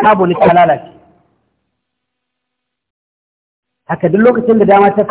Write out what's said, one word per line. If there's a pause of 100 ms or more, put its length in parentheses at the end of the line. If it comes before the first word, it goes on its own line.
babu
ni
ka
lalace. (3000)
Haka
duk
lokacin
da
dama
ta